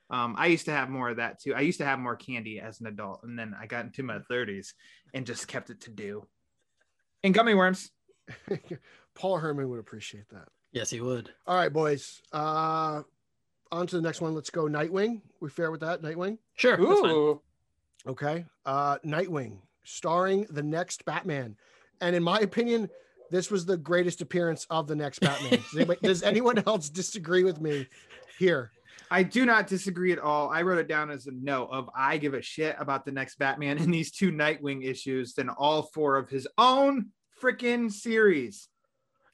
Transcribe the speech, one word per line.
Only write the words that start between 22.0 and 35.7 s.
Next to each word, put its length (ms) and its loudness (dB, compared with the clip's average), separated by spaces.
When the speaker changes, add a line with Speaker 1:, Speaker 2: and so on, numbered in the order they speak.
Speaker 2:
in 80 2
my 160 4
opinion, 500 2
this 220 0
was 140 0
the 120 2
greatest 440 2
appearance 480 -2
of 180 0
the 80 -2
next 240 -4
Batman. 320 2
Does 240 0
anybody, 280 2
does 200 2
anyone 340 4
Speaker 3:
<laughs> 100 0
Speaker 2:
else 220 0
disagree 540 0
with 180 0
me 240 -2
here? 320 2
Speaker 1:
I 120 6
do 220 2
not 220 6
disagree 460 0
at 60 -4
all. 300 0
I 140 0
wrote 160 2
it 80 0
down 240 -2
as 160 -12
a 40 -10
no 360 -2
of 280 -6
I 220 2
give 160 -2
a 80 -4
shit 380 -4
about 260 -4
the 60 -8
next 260 -6
Batman 400 -2
in 140 2
these 200 0
two 200 2
Nightwing 540 -2
issues 480 -4
than 160 -4
all 340 2